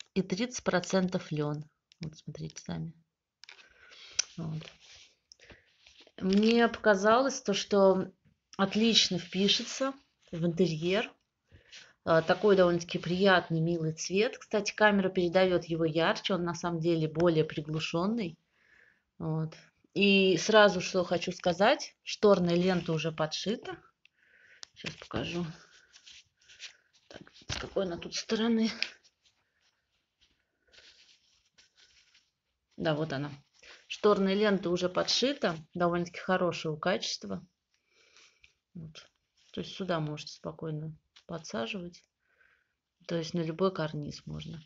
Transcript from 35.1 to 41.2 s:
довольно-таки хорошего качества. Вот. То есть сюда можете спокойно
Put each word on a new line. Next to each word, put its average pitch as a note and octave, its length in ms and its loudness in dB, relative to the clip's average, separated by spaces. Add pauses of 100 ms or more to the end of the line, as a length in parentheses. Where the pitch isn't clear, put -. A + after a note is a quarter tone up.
довольно-таки F3 460 -2
хорошего F3 560 -2
качества. F3+ 720 -4 (1300)
Вот. D#3+ 340 -16 (460)
То - 80 -8
есть - 160 -14
сюда F3 240 -4
можете D3+ 320 -8
спокойно D#3 600 -10 (320)